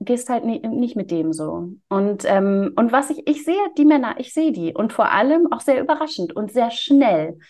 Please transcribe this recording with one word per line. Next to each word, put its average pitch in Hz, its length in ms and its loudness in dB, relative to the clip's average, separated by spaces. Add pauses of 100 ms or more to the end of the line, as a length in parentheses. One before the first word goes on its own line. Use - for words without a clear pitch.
gehst 240 300 -2
halt 233 140 -2
ni-, 226 220 -4
nicht 240 300 -4
mit 190 140 -6
dem 160 240 -2
so. 165 340 -8 (220)
Und, 196 340 -2
ähm, 196 520 0
und 226 140 2
was 277 200 2
ich, - 180 -6
ich 294 160 -2
sehe 359 160 0 (160)
die 294 80 4
Männer, 285 340 4
ich - 140 -12
sehe 311 200 0
die. 170 220 -6
Und 220 200 -4
vor - 180 2
allem 302 400 4
auch - 80 -4
sehr 262 200 2
überraschend 302 540 -4
und 208 160 -6
sehr 233 200 2
schnell. 185 680 2 (120)